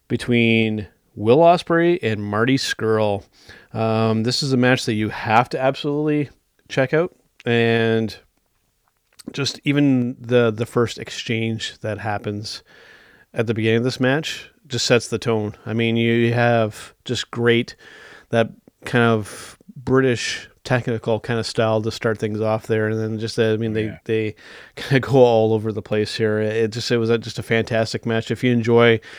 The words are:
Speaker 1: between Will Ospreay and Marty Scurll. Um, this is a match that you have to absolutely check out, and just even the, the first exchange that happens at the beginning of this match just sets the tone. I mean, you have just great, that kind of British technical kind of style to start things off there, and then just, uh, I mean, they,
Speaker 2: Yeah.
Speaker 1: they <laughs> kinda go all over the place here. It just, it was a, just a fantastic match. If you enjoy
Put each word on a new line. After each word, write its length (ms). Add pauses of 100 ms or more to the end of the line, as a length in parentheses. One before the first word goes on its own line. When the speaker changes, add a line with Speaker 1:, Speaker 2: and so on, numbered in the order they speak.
Speaker 1:
between 800 (260)
Will 240
Ospreay 640
and 200
Marty 340
Scurll. 680 (480)
Um, 500
this 200
is 100
a 40
match 300
that 80
you 160
have 400
to 100
absolutely 720 (380)
check 260
out, 200 (300)
and 720 (1160)
just 320
even 560
the, 300
the 160
first 320
exchange 800
that 200
happens 640 (720)
at 140
the 80
beginning 240
of 60
this 160
match 500 (160)
just 180
sets 240
the 100
tone. 360 (100)
I 100
mean, 220
you 380
have 580 (120)
just 260
great, 460 (540)
that 200 (340)
kind 200
of 540 (180)
British 720 (160)
technical 560
kind 180
of 80
style 360
to 100
start 260
things 220
off 260
there, 220
and 100
then 200
just, 200
uh, 140
I 60
mean, 160
they, 120
Speaker 2:
Yeah. 180
Speaker 1:
they 300 (200)
<laughs> 220
kinda 240
go 180
all 340
over 200
the 100
place 340
here. 240
It 320
just, 180
it 80
was 120
a, 80
just 200
a 60
fantastic 600
match. 260
If 120
you 100
enjoy 460 (200)